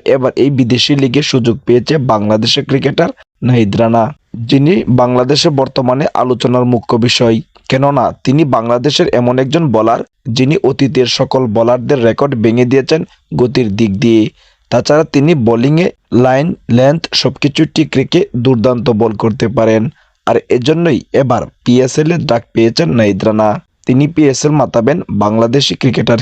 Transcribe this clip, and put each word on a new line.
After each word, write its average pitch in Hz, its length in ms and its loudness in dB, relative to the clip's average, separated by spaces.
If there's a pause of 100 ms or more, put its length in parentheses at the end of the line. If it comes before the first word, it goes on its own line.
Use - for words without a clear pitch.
(140)
এবার 131 180 0 (100)
এই 139 160 2
বিদেশি 123 340 0 (100)
লিগে 135 200 0
সুযোগ 120 340 0 (100)
পেয়েছে 120 280 2 (180)
বাংলাদেশের 110 560 0
ক্রিকেটার 139 420 -2 (320)
নাহিদ 117 380 2
রানা, 113 240 2 (460)
যিনি 143 240 2 (260)
বাংলাদেশে 127 480 0 (120)
বর্তমানে 131 440 -2 (180)
আলোচনার 123 500 0
মুখ্য - 200 -2 (140)
বিষয়, 113 300 0 (320)
কেননা 135 360 0 (180)
তিনি 143 200 2 (140)
বাংলাদেশের 123 520 0 (120)
এমন 123 180 0
একজন 135 260 0 (100)
বোলার 113 260 2 (360)
যিনি 131 180 2 (140)
অতীতের 127 400 0 (100)
সকল 131 240 -2 (120)
বোলারদের 123 520 0
রেকর্ড 135 260 0 (120)
ভেঙে 120 260 2
দিয়েছেন 135 300 0 (380)
গতির 123 380 0
দিক 110 160 0 (100)
দিয়ে। 113 200 4 (480)
তাছাড়া 147 340 0 (100)
তিনি 143 180 2 (140)
বোলিংয়ে 139 400 2 (380)
লাইন, 131 220 0 (300)
লেন্থ 143 260 2 (180)
সবকিছু 139 420 -2 (120)
ঠিক 156 220 -2
রেখে 151 240 0 (240)
দুর্দান্ত 123 420 0 (140)
বল 113 120 0 (100)
করতে 113 240 -2 (100)
পারেন। 110 260 2 (440)
আর 117 100 0 (200)
এজন্যই 151 420 0 (240)
এবার 120 200 -2 (220)
পিএসএল 131 480 2
এর 160 140 -4
ডাক 117 160 -2 (100)
পেয়েছেন 113 360 0 (100)
নাহিদ 101 280 0
রানা। 107 220 0 (380)
তিনি 131 180 2 (100)
পিএসএল 147 460 0
মাতাবেন 120 380 0 (240)
বাংলাদেশি 117 580 0
ক্রিকেটার 123 420 0